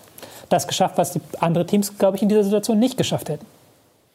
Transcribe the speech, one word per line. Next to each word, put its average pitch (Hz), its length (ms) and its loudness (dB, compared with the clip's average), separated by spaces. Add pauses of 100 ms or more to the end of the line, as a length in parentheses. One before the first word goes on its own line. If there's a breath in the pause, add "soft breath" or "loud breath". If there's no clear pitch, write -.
(480 loud breath)
das - 200 0
geschafft, - 300 -2
was 175 140 0
die - 80 -4 (180)
andere 170 280 0
Teams, 202 320 0
glaub 190 160 2
ich, 196 80 -6
in 208 60 2
dieser 214 160 4
Situation 208 340 0
nicht 254 180 0
geschafft - 320 -2
hätten. 151 180 -8 (680)